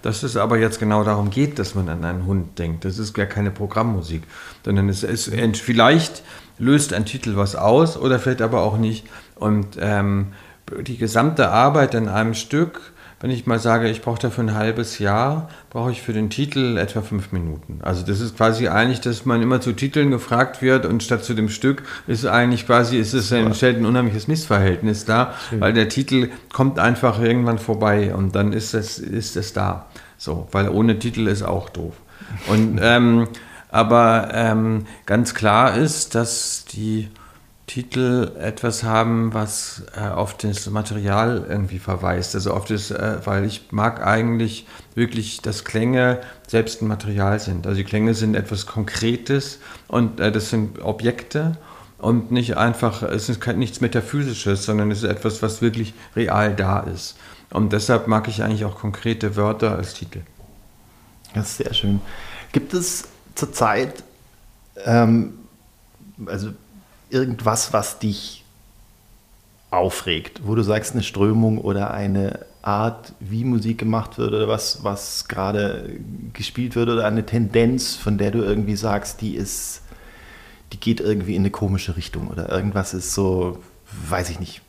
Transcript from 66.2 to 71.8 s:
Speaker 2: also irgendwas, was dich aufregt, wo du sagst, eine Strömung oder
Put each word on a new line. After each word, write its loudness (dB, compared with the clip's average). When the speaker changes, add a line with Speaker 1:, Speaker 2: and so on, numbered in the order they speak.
Speaker 2:
also -6
irgendwas, 0
was -2
dich -6
aufregt, -2
wo -2
du 2
sagst, 0
eine 0
Strömung 2
oder -2